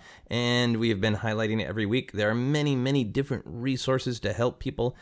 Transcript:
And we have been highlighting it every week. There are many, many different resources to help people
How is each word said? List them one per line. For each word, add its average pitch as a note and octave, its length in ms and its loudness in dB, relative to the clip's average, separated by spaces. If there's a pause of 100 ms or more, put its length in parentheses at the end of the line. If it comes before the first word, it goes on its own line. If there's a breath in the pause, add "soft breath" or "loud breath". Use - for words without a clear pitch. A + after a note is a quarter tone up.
(320 loud breath)
And A#2+ 460 2
we A2+ 120 2
have G#2 120 0
been G#2+ 160 2
highlighting A2 440 0
it C#2+ 60 -4
every G#2 180 -2
week. B2 280 0
There G#2 160 2
are A2 40 2
many, C#3 420 2
many C3 280 2
different B2+ 420 -2
resources B2 760 -2
to G2+ 120 -2
help A#2+ 260 0
people - 420 -4